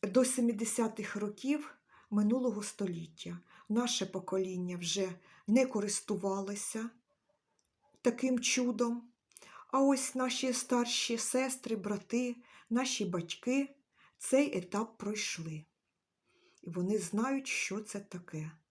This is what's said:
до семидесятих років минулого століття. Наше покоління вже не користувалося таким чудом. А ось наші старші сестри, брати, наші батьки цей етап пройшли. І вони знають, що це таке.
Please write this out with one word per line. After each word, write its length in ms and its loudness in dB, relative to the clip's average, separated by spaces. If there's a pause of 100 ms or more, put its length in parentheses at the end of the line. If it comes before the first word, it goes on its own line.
до 180 6
семидесятих 920 0
років 580 -2 (360)
минулого 520 2
століття. 760 -6 (300)
Наше 380 0
покоління 680 -4
вже 320 -2 (380)
не 200 6
користувалося 1200 -2 (1120)
таким 380 2
чудом. 720 0 (560)
А 140 4
ось 320 4
наші 380 0
старші 680 2
сестри, 580 0
брати, 600 -2 (340)
наші 340 0
батьки 720 -2 (420)
цей 400 2
етап 400 -4
пройшли. 680 -6 (1000)
І 80 -10
вони 280 0
знають, 480 0
що 340 -2
це 200 -8
таке. 500 -10 (200)